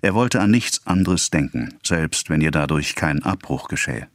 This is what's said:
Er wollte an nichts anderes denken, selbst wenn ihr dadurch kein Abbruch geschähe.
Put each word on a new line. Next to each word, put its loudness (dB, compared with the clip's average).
Er 0
wollte 2
an 4
nichts 0
anderes 2
denken, -2
selbst -2
wenn 2
ihr 2
dadurch 0
kein -2
Abbruch -4
geschähe. -6